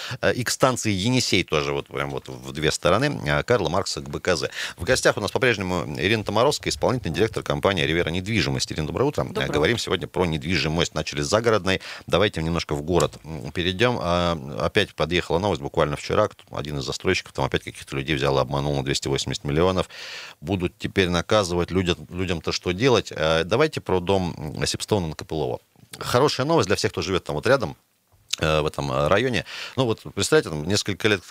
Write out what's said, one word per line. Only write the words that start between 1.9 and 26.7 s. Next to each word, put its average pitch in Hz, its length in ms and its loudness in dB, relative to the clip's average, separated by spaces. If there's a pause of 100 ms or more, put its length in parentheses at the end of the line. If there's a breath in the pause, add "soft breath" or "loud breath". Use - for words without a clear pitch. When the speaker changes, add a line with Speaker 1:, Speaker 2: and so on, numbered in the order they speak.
Speaker 1:
вот 65 160 -8
в 65 240 -12
две 76 200 0
стороны, 117 540 2
э, 73 160 2
Карла 101 280 2
Маркса 85 320 -2
к 69 80 -12
Б 78 100 -6
К 90 160 0
З. 65 160 -4 (260 loud breath)
В 85 60 -8
гостях 127 340 2
у 113 40 -4
нас 101 100 -2
по-прежнему 95 520 0 (140)
Ирина 101 260 2
Томаровская, 120 480 0
исполнительный 110 440 0
директор 95 260 0
компании 73 440 0
«Ривера 78 260 0
недвижимость». 87 600 -2
Ирина, 78 140 -2
доброе 87 200 0
утро. 143 160 -2 (100)
Speaker 2:
Доброе - 160 -2
Speaker 1:
Э, 69 60 -4
говорим 78 220 2
Speaker 2:
утро. - 100 -4
Speaker 1:
сегодня 82 220 -2
про 87 180 0
недвижимость. 78 680 0
Начали 76 280 -4
с 71 60 -2
загородной. 101 520 2 (260 loud breath)
Давайте 90 380 2
немножко 80 320 -2
в 71 60 -4
город, 80 320 2 (100)
м, 73 300 -10
перейдём. 95 480 0
А, 87 360 2 (220)
опять 82 340 0
подъехала 80 460 0
новость 92 220 0
буквально 73 340 0
вчера. 92 320 0
Кто-, - 300 -12
один 73 220 -6
из 65 40 -6
застройщиков - 480 -2
там 69 140 -2
опять 69 180 -2
каких-то - 320 -12
людей 69 220 -2
взял 69 200 2
и 67 40 4
обманул 69 340 -2
на 67 80 0
двести 67 240 -4
восемьдесят 67 380 -4
миллионов. 85 420 2 (540 loud breath)
Будут 87 360 -2
теперь - 300 2
наказывать 87 640 2
людям, 87 240 2 (140)
людям-то 90 420 -4
что - 220 -4
делать? 110 420 2
Э, 80 300 2
давайте 131 340 0
про 92 220 0
дом, 90 360 0
м, - 280 -6
Сипстона - 420 0
на 78 80 -6
Копылова. 71 440 -4 (380)
Хорошая 131 480 2
новость 165 220 2
для 101 80 2